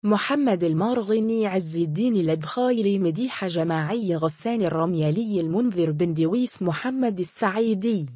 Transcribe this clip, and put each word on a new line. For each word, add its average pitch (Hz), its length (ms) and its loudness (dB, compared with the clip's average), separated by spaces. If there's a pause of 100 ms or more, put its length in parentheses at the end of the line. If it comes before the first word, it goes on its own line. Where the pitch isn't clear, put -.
محمد 208 600 2
المارغني، 220 800 0
عز 180 300 -2
الدين 170 400 0
الأدخايلي، 196 840 2
مديحة 190 480 -2
جماعي، 170 720 0
غسان 202 460 0
الرميالي، 170 760 0
المنذر 175 500 0
بن 165 240 0
دويس، 185 480 0
محمد 220 580 -2
السعيدي، 202 960 0